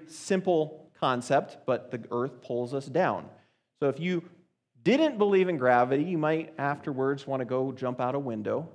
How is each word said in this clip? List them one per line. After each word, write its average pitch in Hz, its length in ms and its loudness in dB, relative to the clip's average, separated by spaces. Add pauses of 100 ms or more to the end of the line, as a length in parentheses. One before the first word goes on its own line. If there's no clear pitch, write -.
simple 180 920 -2
concept, 135 680 0
but 127 260 -2
the 117 200 -8
earth 123 300 -4
pulls 120 320 -6
us 135 120 -6
down. 131 440 -2 (500)
So 143 80 2
if 135 120 0
you 180 240 -2 (600)
didn't 269 340 4
believe 196 300 4
in 170 100 0
gravity, 127 460 4
you 175 140 -2
might 160 400 -2
afterwards 139 680 -4
want 135 140 -4
to 127 60 -4
go 127 260 -2
jump 127 300 -6
out 127 120 0
a 139 60 -2
window 117 560 -4